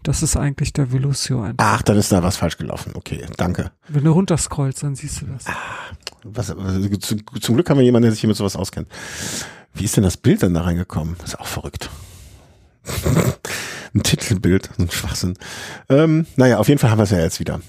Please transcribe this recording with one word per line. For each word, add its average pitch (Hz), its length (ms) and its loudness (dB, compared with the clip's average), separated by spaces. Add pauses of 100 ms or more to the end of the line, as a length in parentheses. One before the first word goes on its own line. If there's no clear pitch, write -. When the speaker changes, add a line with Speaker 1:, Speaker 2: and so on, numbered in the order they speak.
Speaker 1:
das 139 200 0
ist - 140 0
eigentlich 143 360 -2
der 131 180 0
Velocio-Eintrag. 131 680 -2
Speaker 2:
Ach, 110 260 4
dann 104 140 4
ist 101 140 2
da 90 120 4
was 87 140 0
falsch 82 200 -2
gelaufen. - 380 -8
Okay, - 300 -10 (120)
danke. 90 340 -2 (180)
Speaker 1:
Wenn 147 160 0
du 160 60 6
runterscrollst, 151 720 0
dann 143 120 -4
siehst - 260 -10
du 143 60 -10
das. 139 200 -10
Speaker 2:
Ah, - 60 -6 (680)
was, 104 340 -8
was, 98 440 -2
zu, 110 160 -4
zum - 380 -2
Glück 170 140 0
haben 143 80 4
wir 131 60 6
jemanden, 120 220 6
der 113 60 6
sich 107 100 -4
hier 110 80 0
mit 104 80 2
sowas 98 180 -2
auskennt. - 320 -6 (840)
Wie 95 100 -6
ist 104 140 -2
denn 113 60 6
das 90 140 2
Bild 175 240 4
dann 92 120 4
da 80 80 2
reingekommen? 85 600 -2
Ist - 160 -10
auch - 80 -14
verrückt. - 420 -10 (920)
<laughs> - 180 -8 (920)
Ein 104 100 2
Titelbild, 95 640 2 (100)
ein 87 100 0
Schwachsinn. - 440 -4 (560)
Ähm, 156 360 6 (120)
naja, 123 220 6
auf 107 100 4
jeden - 100 6
Fall 120 120 6
haben 110 80 4
wir 110 40 6
es 98 80 4
ja 92 80 4
jetzt 85 220 0
wieder. 85 280 -4